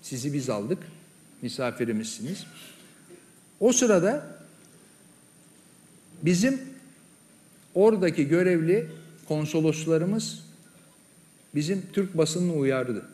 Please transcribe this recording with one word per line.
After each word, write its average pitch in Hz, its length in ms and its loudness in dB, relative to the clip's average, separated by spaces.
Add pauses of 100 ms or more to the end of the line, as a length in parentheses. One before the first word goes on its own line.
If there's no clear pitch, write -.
"Sizi 135 300 -6
biz 131 180 -4
aldık, 113 280 -4 (640)
misafirimizsiniz." 117 1040 -6 (1120)
O 240 120 6
sırada 220 540 2 (2000)
bizim 202 380 2 (1120)
oradaki 180 540 4
görevli 175 580 2 (420)
konsoloslarımız 160 1160 0 (1080)
bizim 170 280 -2 (100)
Türk 185 260 0
basınını 170 360 0
uyardı. 131 600 0